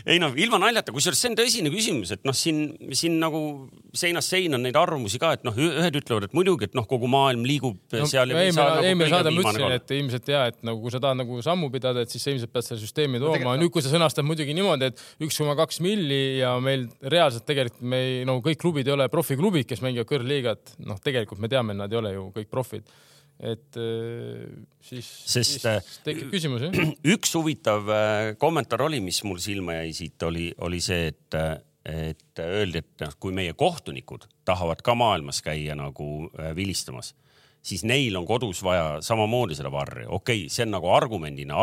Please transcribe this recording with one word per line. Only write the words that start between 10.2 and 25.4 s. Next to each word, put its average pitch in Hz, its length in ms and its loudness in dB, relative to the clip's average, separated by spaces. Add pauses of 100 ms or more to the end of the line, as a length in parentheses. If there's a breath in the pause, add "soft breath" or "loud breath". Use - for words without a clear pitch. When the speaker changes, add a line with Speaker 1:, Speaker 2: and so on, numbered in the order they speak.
Speaker 2:
jaa, 143 180 4
et - 60 -10 (100)
nagu 113 160 -4
kui 120 120 -6
sa 123 80 -4
tahad 131 180 2
nagu 123 240 -6
sammu 165 260 0
pidada, 123 320 0
et - 120 -8
siis 120 100 -6
sa 139 80 0
ilmselt 117 220 -4
pead 120 120 -2
selle 113 160 -8
süsteemi 135 360 0
Speaker 3:
No 143 100 0
Speaker 2:
tooma. 151 80 2
Speaker 3:
tegelikult 127 260 2
Speaker 2:
Nüüd, 170 120 2
kui 147 100 2
sa 135 80 0
sõnastad 156 340 4
muidugi 156 300 -2
niimoodi, 147 340 2
et - 140 -12 (180 loud breath)
üks 156 160 -2
koma 147 160 0
kaks 156 280 0
milli 165 380 0 (160)
ja 123 220 2
meil 131 280 0 (140)
reaalselt 135 460 4
tegelikult 135 360 -2
me 127 200 0
ei, 131 220 -2
no 131 180 2
kõik 156 160 0
klubid 147 320 0
ei 143 60 2
ole 131 100 4
profiklubid, 156 600 2
kes 123 160 -6
mängivad 120 260 -2
kõrgliigat, 127 680 -2
noh, 107 200 -8
tegelikult 117 400 -2
me 110 120 -4
teame, 113 260 2
et 101 60 -4
nad 101 120 -4
ei 113 60 0
ole 101 140 -4
ju 95 160 -8
kõik 107 200 -10
profid. 123 400 -6 (480 soft breath)
Et, - 360 -8
äh, 117 680 -6 (320)
siis, - 320 -16 (160)
Speaker 1:
Sest, - 320 2